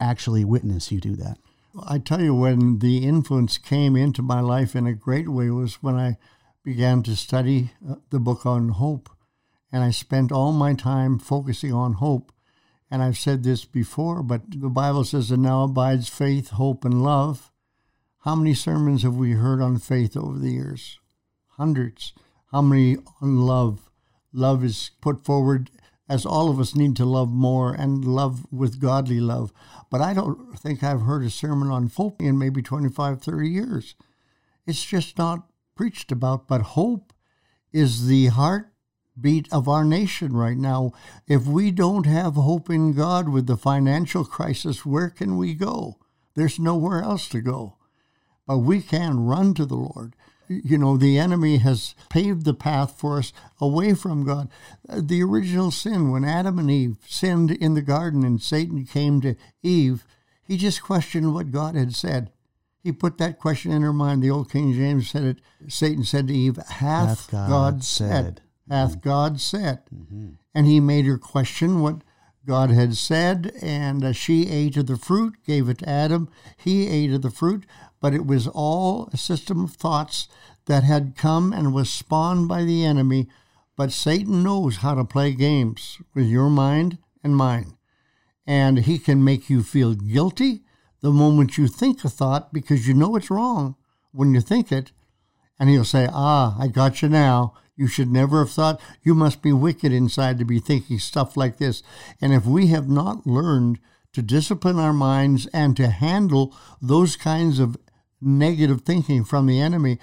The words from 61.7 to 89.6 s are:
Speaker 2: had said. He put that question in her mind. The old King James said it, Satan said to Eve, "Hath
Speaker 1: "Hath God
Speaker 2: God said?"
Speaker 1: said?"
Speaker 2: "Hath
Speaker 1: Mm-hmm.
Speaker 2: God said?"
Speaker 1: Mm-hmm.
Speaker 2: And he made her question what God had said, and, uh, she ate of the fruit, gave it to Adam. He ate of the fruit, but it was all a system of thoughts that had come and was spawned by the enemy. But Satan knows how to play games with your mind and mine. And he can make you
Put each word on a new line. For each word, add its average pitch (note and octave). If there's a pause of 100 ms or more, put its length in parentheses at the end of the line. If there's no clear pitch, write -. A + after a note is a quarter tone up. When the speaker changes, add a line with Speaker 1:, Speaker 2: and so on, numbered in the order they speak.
Speaker 2:
had B2
said. B2 (500)
He F3+
put E3+
that E3+
question D#3
in D3+
her D3+
mind. C#3+
The C3+
old C#3
King C#3
James C3+
said D3+
it, C3 (300)
Satan D3+
said C3+
to C#3
Eve, B2+
"Hath C3
Speaker 1:
"Hath -
God G2+
Speaker 2:
God C#3
said?" - (160)
Speaker 1:
said?" E2+ (280)
Speaker 2:
"Hath C#3
Speaker 1:
Mm-hmm. C#3+
Speaker 2:
God C#3+
said?" F3+ (120)
Speaker 1:
Mm-hmm. G2 (240)
Speaker 2:
And D3+
he D3+
made C#3+
her C3+
question E3+
what D3+ (420)
God C3
had A#2+
said, F3 (100)
and, C#3+
uh, C3+
she E3
ate D3
of D3
the B2+
fruit, G#3+ (120)
gave C#3+
it B2
to -
Adam. D#3 (280)
He G3
ate D3+
of C3+
the C3
fruit, F#3+ (340)
but C#3
it D3
was C3+
all F3+
a C3+
system F3
of E3+
thoughts D#3 (380)
that C#3+
had C#3
come E3
and D3
was C3+
spawned E3+
by F3
the E3+
enemy. C3 (480)
But C#3
Satan F#3
knows F#3
how C#3+
to C3
play C#3
games C3 (160)
with C3
your B2
mind D3 (260)
and D3
mine. A#2+ (680)
And C3+
he D3
can C#3
make C3+
you B2+